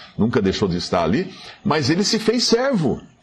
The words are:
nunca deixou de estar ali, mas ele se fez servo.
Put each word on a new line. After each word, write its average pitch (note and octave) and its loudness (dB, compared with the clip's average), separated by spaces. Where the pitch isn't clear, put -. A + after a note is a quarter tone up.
nunca A2 2
deixou F#2+ 0
de F2 0
estar F2 0
ali, C3 0
mas C#3 0
ele F3 2
se G#3 0
fez A3+ 0
servo. A3+ 2